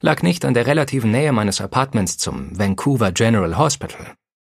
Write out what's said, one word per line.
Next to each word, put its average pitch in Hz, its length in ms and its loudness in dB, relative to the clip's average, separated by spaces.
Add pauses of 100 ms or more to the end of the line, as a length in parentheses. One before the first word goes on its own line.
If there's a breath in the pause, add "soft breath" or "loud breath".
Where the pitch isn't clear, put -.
lag 156 200 2
nicht 170 240 0
an 135 80 2
der 117 120 2
relativen 135 460 0
Nähe 139 220 2
meines 104 260 0
Apartments 110 580 -2
zum 73 400 -8
Vancouver 101 540 0
General 101 460 2
Hospital. - 580 -4 (400)